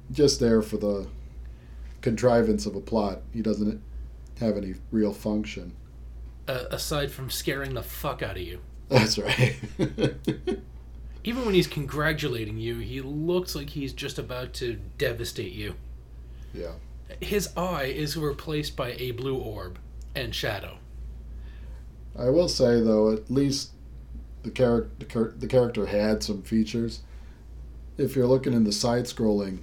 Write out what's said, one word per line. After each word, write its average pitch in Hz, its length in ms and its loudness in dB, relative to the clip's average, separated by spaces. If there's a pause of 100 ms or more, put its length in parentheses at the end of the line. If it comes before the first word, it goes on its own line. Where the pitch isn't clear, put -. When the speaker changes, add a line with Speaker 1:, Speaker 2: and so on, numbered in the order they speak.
(120)
Speaker 1:
just 143 280 6
there 113 220 6
for 107 160 -2
the 101 300 0 (920)
contrivance 113 640 6
of 98 100 -4
a 95 40 -6
plot. 101 400 0 (120)
He 113 100 -2
doesn't 104 400 0 (580)
have 107 160 2
any 95 180 -4 (180)
real 104 200 4
function. 107 600 -4 (760)
Speaker 2:
Uh, 131 220 -2
aside 143 400 -2
from 131 200 -8
scaring 139 440 -2
the 117 80 -4
fuck - 400 -4
out 98 140 -4
of 92 60 -6
you. 87 180 -8 (280)
Speaker 1:
That's 107 300 6
right. 113 380 2 (200)
<laughs> - 1500 -2
Speaker 2:
Even 240 200 -2
when 208 80 2
he's 175 140 8
congratulating 143 920 0
you, 117 200 -2
he 120 220 -6
looks 160 560 0
like 143 140 -6
he's 139 220 -4
just 139 280 -8
about 123 340 -6
to 117 240 -4 (200)
devastate 113 540 -2
you. 101 220 -6 (800)
Speaker 1:
Yeah. 85 200 -8 (460)
Speaker 2:
His 208 360 0
eye 170 280 -2
is 147 320 -2
replaced 151 600 -2
by 123 160 -2
a 123 200 -4
blue 131 240 -2
orb 101 420 -6 (360)
and 120 200 -4
shadow. 98 440 -4 (1400)
Speaker 1:
I 123 120 4
will 170 180 8
say, 120 320 6
though, 110 320 8
at 110 180 -2
least 139 400 2 (720)
the 113 80 -6
charac-, 117 480 4
the - 60 -8
char-, 110 320 0
the 117 100 -6
character 117 400 4
had 104 360 4
some 98 200 -4
features. 113 580 0 (960)
If 139 200 0
you're 123 100 6
looking 131 260 6
in 113 120 8
the 101 80 4
side-scrolling 107 920 2